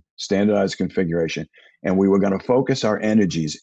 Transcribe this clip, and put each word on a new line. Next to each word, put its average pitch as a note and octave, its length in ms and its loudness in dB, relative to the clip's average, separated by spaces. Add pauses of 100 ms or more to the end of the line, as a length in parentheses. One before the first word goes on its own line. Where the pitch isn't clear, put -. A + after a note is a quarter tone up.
(180)
standardized G2+ 600 0
configuration. E2 680 -4 (340)
And F#2+ 160 0
we G2 100 4
were G2 120 4
gonna G2 200 0
focus C3 440 0
our G#2+ 160 -2
energies F#2 640 0